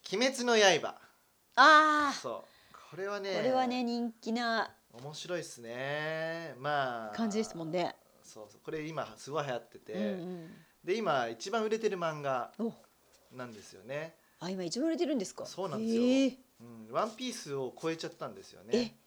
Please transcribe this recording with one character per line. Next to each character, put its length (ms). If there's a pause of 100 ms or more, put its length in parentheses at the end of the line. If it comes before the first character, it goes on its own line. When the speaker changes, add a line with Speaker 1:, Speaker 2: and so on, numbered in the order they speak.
(100)
Speaker 1:
鬼 120
滅 200
の 140
刃。 380 (600)
Speaker 2:
あ 600
ー。 40
Speaker 1:
そ 280
う。 300 (120)
こ 80
れ 100
は 120
ね、 160
Speaker 2:
こ 60
れ 100
は 160
ね、 160
人 300
気 180
な 420 (200)
Speaker 1:
面 200
白 240
い 40
っ 20
す 180
ね。 960
ま 520
あ、 40
Speaker 2:
感 160
じ 80
で 40
す 140
も 60
ん 80
ね。 240 (280)
Speaker 1:
そ 200
う 80
そ 60
う。 60
こ 80
れ 140
今 320
す 140
ご 100
い 40
流 60
行 60
っ 120
て 100
て、 140
Speaker 2:
う 60
ん 20
う 80
ん。 420 (320)
Speaker 1:
で、 120
今 340
一 200
番 140
売 60
れ 100
て 100
る 80
漫 240
画 380
Speaker 2:
お。 120 (640)
Speaker 1:
な 100
ん 80
で 80
す 120
よ 100
ね。 320 (240)
Speaker 2:
あ、 100
今 140
一 160
番 100
売 20
れ 60
て 80
る 100
ん 20
で 80
す 80
か？ 120
Speaker 1:
そ 200
う 40
な 80
ん 40
で 60
す 80
よ。 60
Speaker 2:
へ 40
ー。 320 (220)
Speaker 1:
う 320
ん。 0
ワ 140
ン 60
ピ 180
ー 40
ス 220
を 260
超 80
え 80
ち 80
ゃ 40
っ 20
た 160
ん 80
で 80
す 100
よ 100
ね。 320 (120)